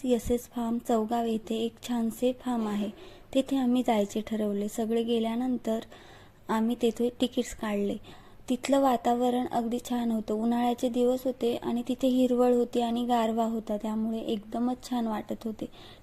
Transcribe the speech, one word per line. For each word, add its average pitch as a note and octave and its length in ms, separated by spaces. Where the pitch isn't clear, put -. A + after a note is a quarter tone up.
एसएस A#3+ 520
फार्म A#3 220
चौगाव A#3 360
येथे A3+ 300
एक A3+ 180
छानसे A#3+ 520
फार्म A#3 280
आहे, G#3 220
तेथे C4+ 220
आम्ही B3+ 300
जायचे G#3+ 340
ठरवले. G#3 480
सगळे A3+ 340
गेल्यानंतर A#3 760
आम्ही A3+ 340
तेथे A#3 260
तिकीट्स B3 340
काढले. G#3 420
तिथलं C4 320
वातावरण B3 680
अगदी A#3 320
छान A#3+ 220
होतं. A3 240
उन्हाळ्याचे A#3+ 540
दिवस B3 360
होते A#3+ 320
आणि A#3 320
तिथे C4 200
हिरवळ B3 440
होती A#3+ 280
आणि A#3 240
गारवा A3+ 400
होता, A3 320
त्यामुळे A3 420
एकदमच A#3 720
छान A#3+ 160
वाटत A3 380
होते. A3 220